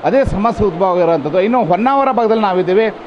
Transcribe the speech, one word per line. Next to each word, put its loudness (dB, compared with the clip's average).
ಅದೇ 2
ಸಮಸ್ಯೆ -2
ಉದ್ಭವ 0
ಆಗಿರುವಂಥದ್ದು. 0
ಇನ್ನು 0
ಹೊನ್ನಾವರ 0
ಭಾಗದಲ್ಲಿ 0
ನಾವಿದ್ದೀವಿ. 0